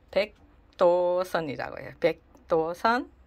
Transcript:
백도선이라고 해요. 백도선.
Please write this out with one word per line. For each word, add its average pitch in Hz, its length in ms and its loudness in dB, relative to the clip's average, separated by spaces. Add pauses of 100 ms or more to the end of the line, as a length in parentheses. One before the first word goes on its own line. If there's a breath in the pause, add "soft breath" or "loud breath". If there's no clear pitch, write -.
(120)
백도선이라고 180 1700 -2
해요. - 180 -16
백도선. 170 1300 -2